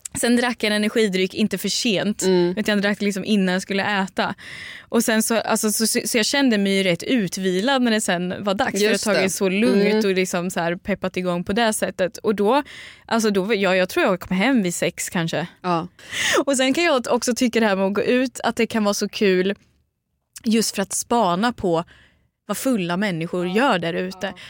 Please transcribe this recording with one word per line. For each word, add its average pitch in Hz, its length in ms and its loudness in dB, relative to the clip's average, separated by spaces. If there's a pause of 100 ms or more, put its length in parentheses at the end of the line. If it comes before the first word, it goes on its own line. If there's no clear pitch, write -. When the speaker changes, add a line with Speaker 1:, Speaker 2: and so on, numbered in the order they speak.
(140)
Speaker 1:
Sen 240 220 2
drack 240 260 0
jag 220 40 0
en 208 100 2
energidryck, 208 580 0
inte 202 240 -2
för 202 100 -6
sent, 190 540 -2
Speaker 2:
Mm. 180 340 4
Speaker 1:
utan 214 180 -2
jag 202 80 0
drack 202 180 -2
liksom 202 240 -2
innan 190 280 2
jag 185 100 0
skulle 196 400 -2
äta. 190 320 -4 (540)
Och 233 160 2
sen 220 180 2
så, 233 180 0
alltså, 214 320 0
så, 220 140 0
så, 220 180 0
så - 140 -2
jag 214 80 2
kände 262 320 2
mig 196 180 2
ju 190 60 2
rätt 180 200 0
utvilad 196 800 0
när 240 80 2
det 220 100 2
sen 180 340 -2 (100)
var 196 100 0
dags. 226 160 -2
För 196 80 -4
jag 208 140 2
Speaker 2:
Just 202 140 0
Speaker 1:
har 202 80 2
tagit 180 120 2
Speaker 2:
det. 190 100 0
Speaker 1:
så 196 120 0
lugnt 202 360 2
Speaker 2:
Mm. 208 140 2
Speaker 1:
och 196 160 2
liksom 185 360 -2
så 180 100 -4
här 170 160 -2
peppat 185 400 -6
igång 180 280 -2
på 208 80 -4
det 220 200 2
sättet. 185 460 -4
Och 220 160 -2
då, 214 280 2 (440)
alltså 220 240 2
då, 196 240 0
ja, 190 220 2
jag 185 120 2
tror 349 180 2
jag 185 140 2
kom - 160 -2
hem 226 260 4
vid 175 120 -2
sex - 360 -4
kanske. 165 360 -2 (160)
Speaker 2:
Ja. 175 260 -2 (580)
Speaker 1:
Och 277 100 2
sen 262 180 2
kan 339 100 0
jag 269 280 2
också 240 220 0
tycka 233 260 0
det 220 60 4
här 196 100 2
med 196 100 0
att 196 80 -2
gå 202 80 0
ut, 254 420 0
att 233 120 -2
det 226 100 2
kan 214 180 -2
vara 202 100 2
så 202 140 -2
kul 190 460 2 (920)
just 220 300 2
för 202 80 -2
att - 100 -6
spana 220 600 0
på 175 320 0 (640)
vad 202 100 -4
fulla 180 400 0
människor 180 500 -2
Speaker 2:
Ja. 180 80 -4
Speaker 1:
gör 233 240 4
där 170 160 -4
ute. 185 320 -6
Speaker 2:
Ja. - 60 -6 (180)